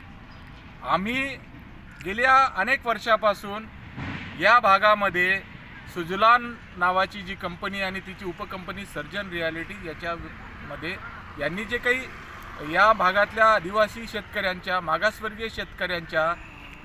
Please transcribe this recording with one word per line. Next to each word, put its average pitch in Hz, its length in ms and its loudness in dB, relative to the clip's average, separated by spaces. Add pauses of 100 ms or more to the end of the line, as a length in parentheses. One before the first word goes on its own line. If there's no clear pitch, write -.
(840)
आम्ही 233 540 -2 (680)
गेल्या 254 500 4
अनेक 240 320 0
वर्षापासून 214 800 0 (720)
या 214 200 8
भागामध्ये 196 800 6 (540)
सुजलान 220 600 4 (220)
नावाची 185 440 0
जी 185 140 -10
कंपनी 196 460 -6
आणि 190 180 -4
तिची 180 260 -12
उपकंपनी 185 600 -8
सर्जन 170 440 -8
रिॲलिटी 165 580 -6
याच्यामध्ये 160 1080 -8 (440)
यांनी 160 240 -4
जे 226 140 -4
काही 247 220 2 (760)
या 202 200 6
भागातल्या 202 600 4
आदिवासी 208 580 0
शेतकऱ्यांच्या, 185 680 -4
मागासवर्गीय 208 760 -2
शेतकऱ्यांच्या 170 800 -2 (520)